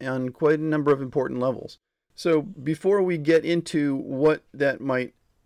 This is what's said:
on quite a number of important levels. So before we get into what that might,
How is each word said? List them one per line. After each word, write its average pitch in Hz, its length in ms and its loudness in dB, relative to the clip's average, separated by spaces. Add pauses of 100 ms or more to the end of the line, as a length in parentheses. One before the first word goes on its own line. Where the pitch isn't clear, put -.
on 131 280 -4
quite 151 300 2
a 156 40 -6
number 151 280 2
of 139 120 2
important 127 360 -2
levels. - 380 -4 (380)
So 160 260 2
before 160 600 -2
we 175 180 0
get 156 260 4
into 156 500 0
what 143 460 0 (140)
that 139 260 -2
might, 127 320 -4 (320)